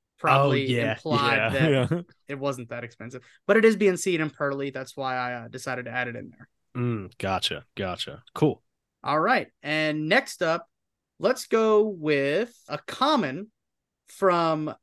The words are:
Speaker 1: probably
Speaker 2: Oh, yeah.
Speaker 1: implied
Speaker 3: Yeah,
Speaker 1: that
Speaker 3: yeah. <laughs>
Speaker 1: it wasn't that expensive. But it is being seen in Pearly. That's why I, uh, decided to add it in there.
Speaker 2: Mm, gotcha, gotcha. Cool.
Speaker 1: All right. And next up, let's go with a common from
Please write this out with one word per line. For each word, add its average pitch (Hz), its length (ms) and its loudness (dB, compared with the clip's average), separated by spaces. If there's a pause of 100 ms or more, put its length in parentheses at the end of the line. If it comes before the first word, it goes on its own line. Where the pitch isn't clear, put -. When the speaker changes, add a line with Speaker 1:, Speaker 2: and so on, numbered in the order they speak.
(180)
Speaker 1:
probably 139 480 4
Speaker 2:
Oh, - 20 -2 (120)
yeah. 110 120 0
Speaker 1:
implied 139 440 0
Speaker 3:
Yeah, 110 140 0
Speaker 1:
that 143 200 2 (220)
Speaker 3:
yeah. 175 80 -2 (140)
<laughs> - 140 -20
Speaker 1:
it 139 100 -10
wasn't 127 320 -6
that 120 140 -10
expensive. 120 380 -16 (240)
But 208 100 4
it 220 80 6
is 220 120 6
being 185 200 4
seen 170 240 -2
in 156 100 -2
Pearly. 139 400 -4
That's 135 260 -12
why 131 200 -4
I, 123 180 -4
uh, 117 140 -12
decided 123 380 -8
to 120 40 -10
add 123 180 -4
it 117 80 -10
in 104 140 -12
there. - 180 -20 (280)
Speaker 2:
Mm, 117 420 -4
gotcha, 92 460 -4 (120)
gotcha. - 460 -8 (120)
Cool. - 280 0 (420)
Speaker 1:
All 147 160 0
right. 208 280 0 (140)
And 156 460 -2
next 247 340 0
up, 165 260 -2 (500)
let's 233 280 0
go 220 420 4
with 156 680 0 (120)
a 151 100 -6
common 214 720 -2 (560)
from 165 760 0